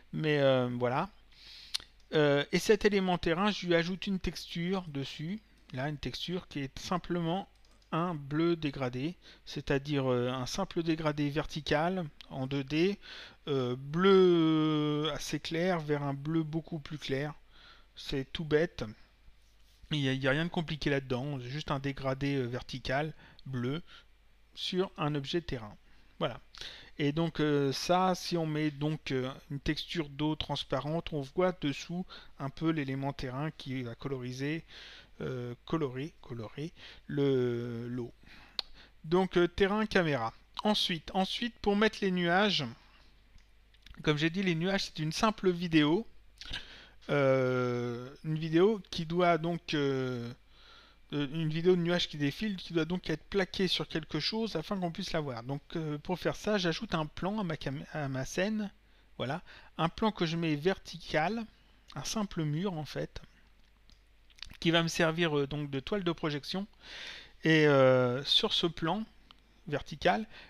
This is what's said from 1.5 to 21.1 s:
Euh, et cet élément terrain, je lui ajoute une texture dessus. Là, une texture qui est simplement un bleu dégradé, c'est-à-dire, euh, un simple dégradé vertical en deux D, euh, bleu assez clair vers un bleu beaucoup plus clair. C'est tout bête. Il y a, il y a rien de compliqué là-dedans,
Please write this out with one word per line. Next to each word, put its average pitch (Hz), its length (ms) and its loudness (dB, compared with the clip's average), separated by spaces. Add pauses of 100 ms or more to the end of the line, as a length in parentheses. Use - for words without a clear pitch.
Euh, 143 360 6
et 185 80 4
cet 208 260 4
élément 190 320 4
terrain, 180 360 2
je - 160 -6
lui 170 80 6
ajoute 175 320 0
une 190 100 0
texture 180 720 -4
dessus. 151 520 -6 (320)
Là, 131 160 -4
une 151 100 -6
texture - 500 -6
qui - 100 -8
est 135 220 -6
simplement 175 680 -2 (440)
un 170 220 0
bleu 151 420 0
dégradé, 139 580 -4 (300)
c'est-à-dire, 139 640 0
euh, 123 220 2
un 127 140 -4
simple 180 360 -2
dégradé 151 480 0
vertical 156 760 0 (240)
en 135 160 -4
deux 139 180 -2
D, 160 340 2 (500)
euh, 127 280 0
bleu 156 1400 6
assez 143 260 -4
clair 170 420 0
vers 147 220 0
un 139 120 0
bleu 156 280 0
beaucoup 160 360 -4
plus 147 200 -10
clair. 139 360 -4 (600)
C'est - 380 -6
tout 165 120 -6
bête. 151 400 2 (1080)
Il 151 80 0
y 135 100 0
a, 131 60 2
il 131 80 -4
y 135 40 2
a 131 40 4
rien 156 160 2
de 170 40 -6
compliqué 156 380 -2
là-dedans, 135 500 -2